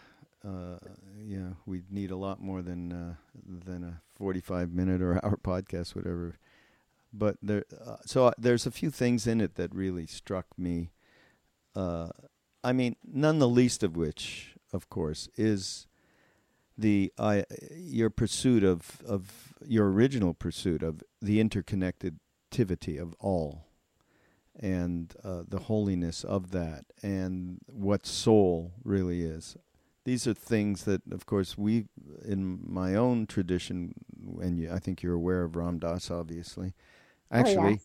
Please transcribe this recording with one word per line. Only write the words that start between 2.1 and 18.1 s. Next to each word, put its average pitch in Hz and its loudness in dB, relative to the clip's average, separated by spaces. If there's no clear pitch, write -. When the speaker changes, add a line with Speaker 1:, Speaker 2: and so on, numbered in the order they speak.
Speaker 1:
a 95 -6
lot 98 -6
more 95 -6
than, 87 -8
uh, 85 -8
than 90 -12
a 82 -12
forty-five 90 -2
minute 90 2
or 87 2
<laughs> - 2
hour 101 2
podcast, 92 -4
whatever. 87 -6
But 104 0
there, 101 0
uh, 113 -14
so, 127 4
uh, 113 2
there's 120 4
a 127 -4
few 151 -4
things 120 0
in 113 2
it 90 0
that 90 -4
really 92 -4
struck - -8
me. 85 -4
Uh, 85 -4
I 123 2
mean, 127 2
none 156 2
the 127 6
least 123 6
of 82 0
which, - -4
of 92 -6
course, 78 -6
is 104 -2
the, 101 4
I, 104 2
your 131 0